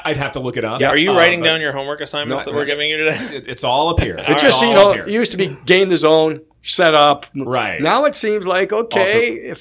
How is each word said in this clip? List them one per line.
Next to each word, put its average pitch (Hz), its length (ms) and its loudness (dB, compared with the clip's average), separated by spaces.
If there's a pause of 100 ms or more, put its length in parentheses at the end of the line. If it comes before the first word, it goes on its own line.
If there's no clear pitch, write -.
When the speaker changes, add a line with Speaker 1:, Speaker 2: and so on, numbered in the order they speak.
Speaker 1:
I'd 151 120 -4
have 139 160 -4
to 135 60 -8
look 127 160 -8
it 113 80 -4
up. 113 160 -4
Speaker 2:
Yeah. - 100 2
Speaker 3:
Are 143 80 0
you 151 140 2
Speaker 1:
Uh, 135 60 2
Speaker 3:
writing 170 240 2
Speaker 1:
but 165 60 0
Speaker 3:
down 160 120 0
your 147 140 -4
homework 139 260 -6
assignments 143 460 -6
Speaker 2:
No, 143 80 -8
Speaker 3:
that - 20 -6
we're 147 80 -2
Speaker 2:
no. 143 80 -4
Speaker 3:
giving 147 180 -2
you 156 80 -2
today? 156 200 0 (200)
Speaker 1:
It, 123 120 -12
it's 123 160 -10
all 143 240 2
up 170 100 0
here. 90 180 -2
Speaker 2:
It - 80 -10 (120)
just, 151 80 2
Speaker 1:
It's - 160 4
Speaker 2:
you 233 80 2
Speaker 1:
all 226 60 2
Speaker 2:
know, 202 160 8
Speaker 1:
up - 40 0
here. - 100 -6
Speaker 2:
it 208 60 -6
used 226 220 0
to 185 40 -4
be 165 180 -2 (100)
gain 190 240 4
the 175 80 2
zone, 156 440 2 (220)
set 165 320 2
up. 147 400 4
Speaker 1:
Right. 117 440 -4
Speaker 2:
Now 214 260 2
it 269 100 0
seems 208 320 -2
like, 190 260 0
okay, 226 800 -2
Speaker 1:
Off 160 100 -12